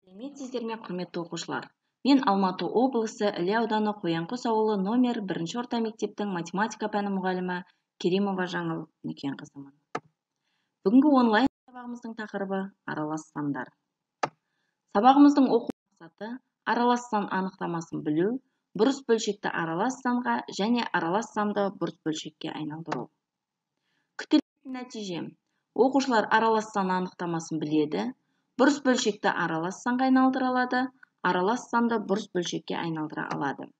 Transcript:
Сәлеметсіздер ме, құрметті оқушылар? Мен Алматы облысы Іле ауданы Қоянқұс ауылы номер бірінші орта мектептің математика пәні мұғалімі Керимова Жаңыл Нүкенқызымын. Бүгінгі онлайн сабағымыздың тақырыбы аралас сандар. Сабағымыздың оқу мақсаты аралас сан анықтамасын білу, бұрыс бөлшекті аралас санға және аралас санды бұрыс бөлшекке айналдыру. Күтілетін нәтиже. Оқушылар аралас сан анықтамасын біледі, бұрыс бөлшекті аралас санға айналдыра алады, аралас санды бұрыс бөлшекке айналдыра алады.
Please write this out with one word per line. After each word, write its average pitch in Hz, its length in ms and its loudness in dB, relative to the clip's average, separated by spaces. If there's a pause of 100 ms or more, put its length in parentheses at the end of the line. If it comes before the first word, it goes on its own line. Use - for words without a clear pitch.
Сәлеметсіздер 247 580 -10
ме, 226 120 -6
құрметті 180 440 -8
оқушылар? 165 480 -6 (360)
Мен 262 200 6
Алматы 190 400 2
облысы 220 640 0
Іле 202 300 0
ауданы 214 340 0
Қоянқұс 170 560 -4
ауылы 220 300 2
номер 233 420 2
бірінші 170 400 -6
орта 240 200 -4
мектептің 208 520 -4
математика 185 560 -4
пәні 202 240 -2
мұғалімі 185 440 -2 (440)
Керимова 190 480 0
Жаңыл 165 380 -4 (180)
Нүкенқызымын. 139 720 -10 (1120)
Бүгінгі 269 260 6
онлайн 247 380 6 (160)
сабағымыздың 240 500 -14
тақырыбы 196 440 -6 (240)
аралас 151 440 -6
сандар. 139 400 -6 (1300)
Сабағымыздың 277 580 8
оқу 240 220 0
мақсаты - 560 -18 (340)
аралас 240 440 2
сан 202 200 -2
анықтамасын 170 760 -6
білу, 160 240 2 (440)
бұрыс 247 300 2
бөлшекті 220 480 0
аралас 175 480 -2
санға 247 380 -2 (100)
және 226 400 0
аралас 175 460 -2
санды 208 320 0 (100)
бұрыс 170 240 -6
бөлшекке 156 500 -8
айналдыру. 151 600 -8 (1080)
Күтілетін - 600 -2
нәтиже. 208 420 -8 (560)
Оқушылар 262 540 4
аралас 220 420 2
сан 190 180 0
анықтамасын 170 720 -4
біледі, 151 460 0 (520)
бұрыс 285 240 4
бөлшекті 233 480 2
аралас 165 540 -4
санға 247 240 0
айналдыра 262 420 4
алады, 254 320 0 (380)
аралас 185 480 0
санды 233 320 2
бұрыс 202 320 -2
бөлшекке 175 440 -4
айналдыра 156 520 -6
алады. 135 400 -4 (120)